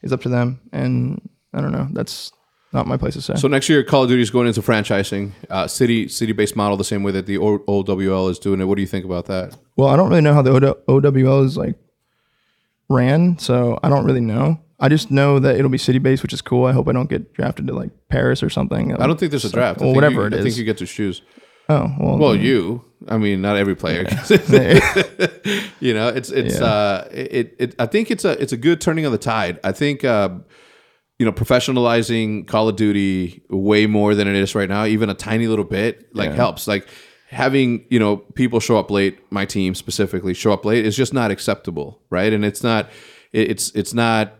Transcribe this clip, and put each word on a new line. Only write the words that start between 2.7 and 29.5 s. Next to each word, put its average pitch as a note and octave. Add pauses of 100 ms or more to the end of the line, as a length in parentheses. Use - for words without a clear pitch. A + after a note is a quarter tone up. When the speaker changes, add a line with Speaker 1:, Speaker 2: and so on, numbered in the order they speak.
Speaker 1:
not -
my C3
place C3
to C3+
say. -
Speaker 2:
So C3+
next C#3
year, D3
Call C3+
of B2
Duty B2
is A2
going A#2+
into A2+
franchising. G2+ (180)
Uh, F2+
city, A#2+
city-based G#2+
model, G#2
the G2
same G2
way G2+
that F#2+
the G2
O-, G#2
O G2+
W F#2+
L F#2+
is F2+
doing G2
it. F#2+
What G2
do G2
you F#2+
think F#2+
about F2+
that? F#2 (200)
Speaker 1:
Well, C3+
I C#3
don't F#3
really E3+
know D3
how D3
the B2+ (200)
O-, - (160)
O C3+
W C3+
L C#3
is, C3+
like, - (1120)
ran, C#3+
so B2
I -
don't C#3
really C3
know. B2+ (220)
I C3+
just D3+
know C#3
that C3+
it'll C3+
be C3
city-based, C3
which -
is C3+
cool. B2
I B2+
hope B2+
I C3
don't B2+
get -
drafted C#3
to, C3
like, B2 (180)
Paris B2+
or -
something. C3
Speaker 2:
I B2+
don't D#3
think E3
there's C#3+
a G#2
Speaker 1:
So, F2+
Speaker 2:
draft. A#2
I -
Speaker 1:
well, C3
Speaker 2:
think -
Speaker 1:
whatever C#3
Speaker 2:
you, G#2
Speaker 1:
it G#2+
Speaker 2:
I -
think G#2
Speaker 1:
is. A#2
Speaker 2:
you A#2
get G#2+
to F#2
choose. F#2+ (460)
Speaker 1:
Oh, D3
well, C3+
Speaker 2:
Well, D3
Speaker 1:
then G2+
Speaker 2:
you. A#2 (240)
I A2+
mean, G2+
not G2+
every G2
player. F2 (420)
Speaker 1:
Yeah. D3 (260)
Speaker 2:
<laughs> - (500)
You B2
know, A2
it's, B2
it's, -
Speaker 1:
Yeah. -
Speaker 2:
uh, G#2
it, A#2+
it, B2
I A#2+
think G#3+
it's -
a, F3
it's C3+
a C3+
good D#3
turning D#3+
of C#3+
the A2
tide. G#2